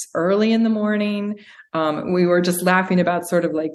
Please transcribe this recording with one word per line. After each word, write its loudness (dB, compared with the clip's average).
early 2
in 2
the 2
morning. -2
Um, -2
we 2
were 4
just 0
laughing 2
about 0
sort 0
of, -2
like, -4